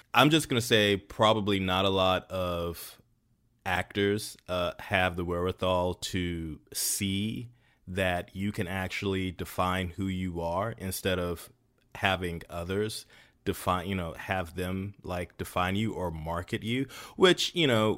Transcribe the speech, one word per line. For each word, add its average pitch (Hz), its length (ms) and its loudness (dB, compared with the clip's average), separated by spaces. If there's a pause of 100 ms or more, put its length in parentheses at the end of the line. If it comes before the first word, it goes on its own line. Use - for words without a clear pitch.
(120)
I'm 131 180 8
just 156 180 2
gonna 123 120 2
say 104 360 6
probably 104 640 2
not 95 240 2
a 98 60 4
lot 92 400 2
of 87 680 -4 (640)
actors, 101 720 0 (120)
uh, 90 320 0
have 92 360 0
the 90 80 -4
wherewithal 90 720 0
to 85 640 -4 (140)
see 104 760 -2 (360)
that 90 480 -2
you 98 180 -2
can 104 140 -4
actually 95 640 -2
define 92 600 -2
who 95 180 -4
you 92 320 -4
are 87 380 -2
instead 92 400 -2
of 87 300 -4 (460)
having 90 560 -2
others 95 560 -4 (380)
define, 90 420 0
you 98 80 -2
know, 87 200 -2
have 90 420 -4
them, 95 460 -4
like, 90 360 -6
define 92 360 0
you 110 200 0
or 87 160 -2
market 82 520 -4
you, 123 240 -2 (300)
which, 180 380 6
you 170 120 4
know, 107 320 4